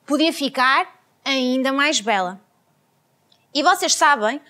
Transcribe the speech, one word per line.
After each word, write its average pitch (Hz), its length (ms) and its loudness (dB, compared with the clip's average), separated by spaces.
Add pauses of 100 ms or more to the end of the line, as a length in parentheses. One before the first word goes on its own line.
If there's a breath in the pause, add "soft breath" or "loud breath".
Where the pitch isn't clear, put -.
podia 302 300 0
ficar 277 680 -2 (240)
ainda 262 480 -2
mais 277 300 0
bela. 196 400 -2 (1120)
E 285 80 0
vocês 359 320 2
sabem 285 560 2